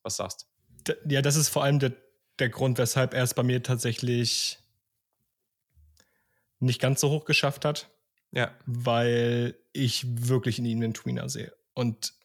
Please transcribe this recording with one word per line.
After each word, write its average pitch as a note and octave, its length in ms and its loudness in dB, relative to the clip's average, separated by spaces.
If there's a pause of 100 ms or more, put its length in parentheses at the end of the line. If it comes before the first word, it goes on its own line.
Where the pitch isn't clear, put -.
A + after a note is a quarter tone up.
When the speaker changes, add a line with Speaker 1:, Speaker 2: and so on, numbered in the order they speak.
Speaker 1:
was G#2+ 140 -6
sagst - 320 -8 (400)
du? D#3+ 60 0
Speaker 2:
D-, D3 200 -2
ja, C3+ 80 4
das C#3+ 140 4
ist D3+ 140 2
vor D3 120 0
allem C#3+ 160 4
der, C3 140 2 (480)
der B2+ 80 2
Grund, B2+ 300 0
weshalb B2+ 360 2
er B2+ 80 2
es B2 120 0
bei B2 100 2
mir B2 180 2
tatsächlich A#2+ 960 -2 (2000)
nicht B2+ 220 0
ganz C3+ 200 2
so C#3+ 100 2
hoch D3+ 160 -2
geschafft - 380 0
hat. D3 240 -2 (440)
Speaker 1:
Ja. A#2+ 180 -2 (160)
Speaker 2:
Weil A#2+ 880 2 (180)
ich C3+ 320 0 (240)
wirklich B2+ 300 0
in B2 60 -2
ihm A#2 180 0
einen A2+ 120 0
Tweener B2 340 -6
sehe. - 240 -10 (200)
Und A#2+ 420 -4 (100)